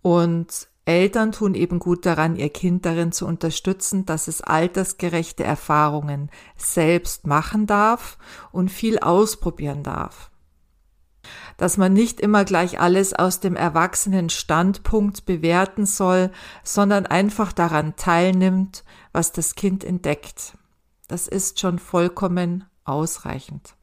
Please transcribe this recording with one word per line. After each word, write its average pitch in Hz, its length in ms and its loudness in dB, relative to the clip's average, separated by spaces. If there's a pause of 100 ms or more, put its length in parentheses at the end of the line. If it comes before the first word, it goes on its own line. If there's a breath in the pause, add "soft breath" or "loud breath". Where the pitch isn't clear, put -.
Und 170 640 2 (180)
Eltern 202 460 2
tun 208 240 0
eben 175 240 0
gut 175 280 -2
daran, 165 280 2
ihr 151 140 -4
Kind 180 380 -2
darin 165 260 0
zu - 120 -6
unterstützen, 185 800 -4
dass 160 220 -4
es 160 140 -8
altersgerechte 170 1040 -2
Erfahrungen 147 840 0 (280 loud breath)
selbst - 720 0
machen 156 400 0
darf 208 500 0 (320 loud breath)
und 180 180 0
viel 214 300 -2
ausprobieren 165 840 0
darf. - 480 -10 (1200 loud breath)
Dass - 200 0
man 190 160 4
nicht 220 280 4
immer 202 240 4
gleich 180 360 0
alles 190 340 4
aus 185 260 0
dem 180 160 -2
Erwachsenenstandpunkt 180 1700 0
bewerten 180 600 0
soll, 185 440 2 (320 loud breath)
sondern 202 440 2
einfach 196 460 0
daran 165 440 0
teilnimmt, 185 880 2 (280 loud breath)
was 165 200 -2
das - 240 -4
Kind 190 260 -2
entdeckt. - 720 -6 (520)
Das 175 180 -8
ist - 320 -6
schon 175 220 -2
vollkommen 175 840 0 (200)
ausreichend. 143 1000 -6